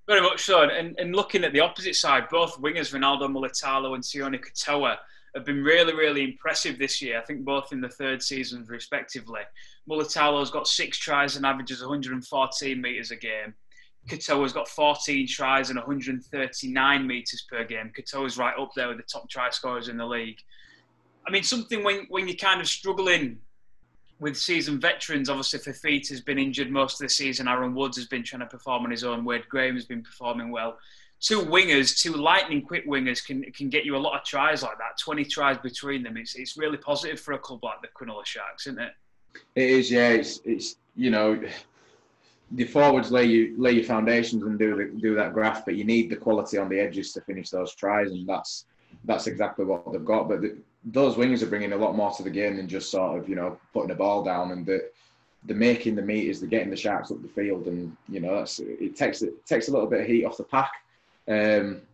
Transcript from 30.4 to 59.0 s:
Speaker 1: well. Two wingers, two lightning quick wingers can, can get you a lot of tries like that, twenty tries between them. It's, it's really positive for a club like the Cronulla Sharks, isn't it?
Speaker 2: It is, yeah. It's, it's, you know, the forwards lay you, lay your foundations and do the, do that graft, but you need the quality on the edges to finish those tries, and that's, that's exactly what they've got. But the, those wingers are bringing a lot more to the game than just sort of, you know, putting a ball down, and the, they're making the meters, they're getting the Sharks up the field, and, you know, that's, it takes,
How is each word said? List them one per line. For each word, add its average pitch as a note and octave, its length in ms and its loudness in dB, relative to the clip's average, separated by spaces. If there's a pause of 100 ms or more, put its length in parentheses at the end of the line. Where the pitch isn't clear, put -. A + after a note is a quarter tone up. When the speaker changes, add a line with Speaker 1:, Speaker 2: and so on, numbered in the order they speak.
Speaker 1:
well. A#2 280 -4 (420)
Two G#3+ 200 2
wingers, D#3+ 600 6
two E3 140 0
lightning D#3 480 2
quick E3+ 260 -6
wingers C3 360 -2
can, C3 180 -6 (100)
can C#3 160 -6
get D3+ 160 0
you C#3+ 100 -2
a C3+ 40 2
lot C#3+ 200 -2
of - 60 -10
tries C#3+ 380 2
like A2 160 -6
that, A2+ 200 -8
twenty D3 260 -2
tries C#3 340 0
between C3 440 -6
them. A2+ 140 -10
It's, A2+ 180 -10
it's C3 220 -10
really D3+ 220 -2
positive D3 420 -4
for D3 140 -6
a C3 40 -6
club B2 240 -14
like A2 200 -8
the - 60 -16
Cronulla G#2+ 360 -12
Sharks, - 420 -10
isn't A#2+ 140 -10
it? A#2+ 120 -8 (600)
Speaker 2:
It C3 160 4
is, B2+ 200 6
yeah. A#2+ 200 8
It's, A2 340 2
it's, - 320 -2 (200)
you B2 140 2
know, G#2+ 300 4 (1120)
the B2 120 0
forwards C3 480 6
lay B2 140 6
you, A2+ 320 6
lay B2 140 6
your A#2 120 6
foundations A2+ 580 2
and G#2 160 -2
do G#2+ 180 4
the, G#2 240 -4
do G#2+ 140 4
that G2+ 180 2
graft, G#2+ 320 0
but F#2+ 120 -2
you G#2 80 -2
need A2+ 240 4
the - 80 -2
quality G#2+ 400 0
on G2 120 0
the F#2+ 120 2
edges G2 320 -2
to F#2 80 -10
finish F#2+ 300 -10
those F2+ 240 -4
tries, G2+ 360 0
and F#2 160 -8
that's, F#2 380 -6 (400)
that's - 220 0
exactly G2+ 380 -2
what F#2 280 -2
they've D#2+ 120 -6
got. G2+ 240 2
But F#2+ 120 0
the, G#2 160 -4 (280)
those A#2+ 320 2
wingers A#2+ 260 4
are A2 40 0
bringing G#2 260 -2
a G2 40 0
lot G2+ 200 2
more G2+ 160 2
to F#2+ 100 -8
the F#2 80 -4
game G2+ 260 0
than F#2 120 -8
just F#2+ 220 -6
sort F2+ 280 0
of, F2 100 -8
you F#2+ 60 -2
know, F2+ 240 -4 (160)
putting F#2 160 -2
a F2 60 -2
ball G2+ 260 2
down, F2+ 300 -2
and F2+ 120 -6
the, F#2+ 240 0 (560)
they're G#2+ 120 -4
making A#2 400 4
the G2 60 -2
meters, G2 360 -2
they're F2 100 -8
getting G2+ 220 0
the F#2+ 60 -4
Sharks G2+ 340 -2
up - 100 -8
the - 80 -14
field, G2+ 380 -2
and, F2 300 -6 (120)
you F#2+ 120 -6
know, F2+ 160 -2
that's, - 240 -6
it - 340 -6
takes, - 260 0